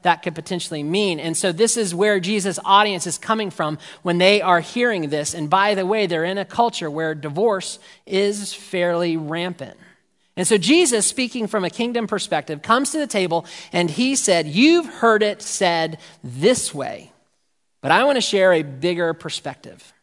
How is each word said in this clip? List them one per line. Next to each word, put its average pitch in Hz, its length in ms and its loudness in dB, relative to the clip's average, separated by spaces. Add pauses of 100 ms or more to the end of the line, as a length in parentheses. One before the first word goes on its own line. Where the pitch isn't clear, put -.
that 165 180 0
could 165 140 -6
potentially 165 480 -8
mean. 175 360 0
And 160 160 -6
so 190 160 0
this 214 240 2
is 196 200 -2
where 202 240 2
Jesus' 190 440 -2
audience 196 440 2
is 165 100 -6
coming 220 320 -4
from 156 300 -6 (240)
when 175 160 0
they 196 220 6
are 175 180 4
hearing 196 500 -2
this. 147 240 -4
And 156 160 -6
by 196 260 4
the 190 100 -2
way, 208 200 0
they're 165 200 -2
in 190 120 -4
a 196 80 -4
culture 214 460 -2
where 156 240 -4
divorce 180 640 -2 (260)
is 202 480 -2
fairly 175 640 -2
rampant. 160 600 -8 (600)
And 180 100 -2
so 220 100 4
Jesus, 240 480 4
speaking 240 420 -2
from 196 180 -2
a 170 40 -2
kingdom 233 380 -2
perspective, 160 540 -4
comes 247 300 0
to 311 80 -4
the 294 80 -4
table 196 380 -2 (280)
and 170 160 2
he 254 260 0
said, 175 320 2
"You've 294 380 4
heard 226 380 2
it 208 180 -2
said 165 560 0 (260)
this 143 500 0
way, - 380 -10 (680)
but 135 100 0
I 190 140 6
want 285 100 4
to 240 60 0
share 185 320 4
a 160 80 4
bigger 165 520 -2
perspective." - 800 -12 (120)